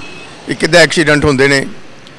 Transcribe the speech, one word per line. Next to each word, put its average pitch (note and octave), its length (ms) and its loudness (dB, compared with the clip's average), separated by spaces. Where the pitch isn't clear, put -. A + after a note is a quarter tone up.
ਕਿ - 80 -6
ਕਿੱਦਾਂ E3 260 2
ਐਕਸੀਡੈਂਟ D3 440 2
ਹੁੰਦੇ C#3 220 2
ਨੇ। C3+ 180 0